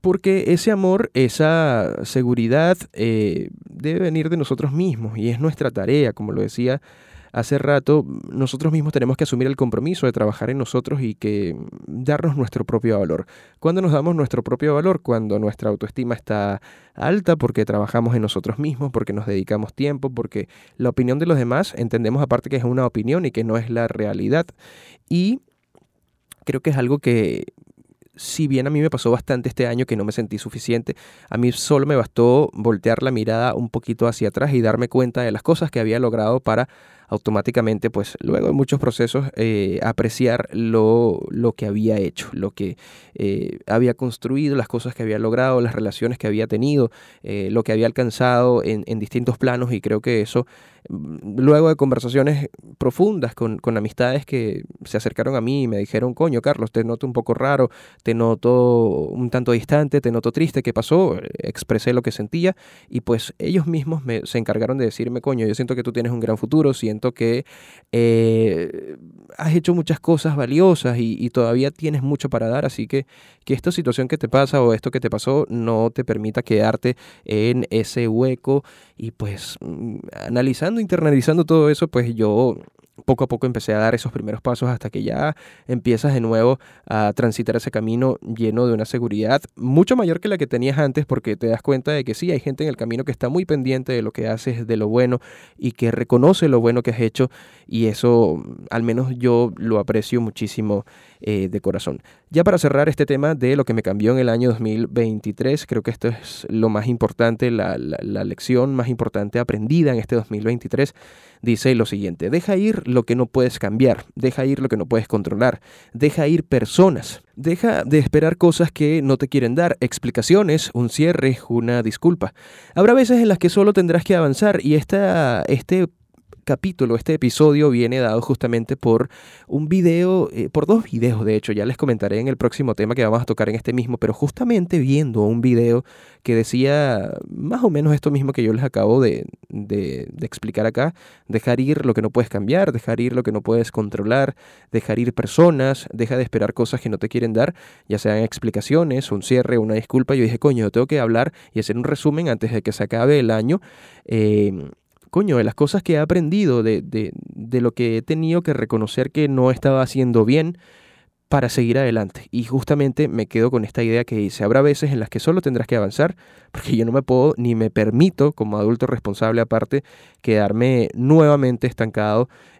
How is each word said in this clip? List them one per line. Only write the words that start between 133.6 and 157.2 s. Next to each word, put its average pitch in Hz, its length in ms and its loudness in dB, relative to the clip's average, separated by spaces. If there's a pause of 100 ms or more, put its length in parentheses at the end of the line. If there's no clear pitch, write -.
mismo, 123 240 -2
pero - 160 -2
justamente 180 680 0
viendo 131 400 2
un 113 200 2
video 120 440 4 (400)
que 120 100 0
decía 127 800 0 (160)
más 247 340 -4
o 220 80 4
menos 151 240 2
esto 147 160 0
mismo 139 220 0
que 127 100 -2
yo 110 100 2
les 120 120 0
acabo 113 360 2
de, 85 240 0 (260)
de, 101 640 -6
de 92 140 -10
explicar 110 400 -4
acá, 135 280 -2 (340)
dejar 120 320 0
ir 135 260 0
lo 113 80 2
que 107 80 2
no 107 80 -2
puedes 117 180 2
cambiar, 135 440 0
dejar 117 260 -4
ir 120 140 0
lo 123 100 0
que 113 80 -2
no 107 120 -4
puedes 113 280 0
controlar, 110 640 0 (380)
dejar 110 260 -2
ir 120 160 0
personas, 139 800 2
deja 117 240 -2
de 127 80 0
esperar 107 300 -2
cosas 120 260 -2
que - 80 -6
no 107 100 -2
te 110 100 -4
quieren 113 260 -2
dar, 143 200 2 (340)
ya 104 100 -2
sean 104 200 0
explicaciones, 131 920 -2
un 101 100 -4
cierre, 123 360 2
una 107 160 0
disculpa. 127 420 0
Yo 123 80 4
dije, 117 160 0
"Coño, 123 240 2
yo 101 80 0
tengo 127 160 2
que 151 100 0
hablar 117 340 0 (200)
y 110 80 -2
hacer 107 160 -4
un 120 80 -4
resumen 151 440 -2
antes 113 220 -2
de 110 120 -2
que 107 100 -4
se - 100 -6
acabe 127 380 2
el 113 100 2
año, 117 300 0 (460)
eh, 104 640 2 (400)
coño, 180 260 2
de 113 80 2
las 107 100 -2
cosas 160 280 0
que 175 100 -2
he 151 60 2
aprendido, 160 640 2
de, 110 180 2
de, 110 340 -6
de 120 460 -6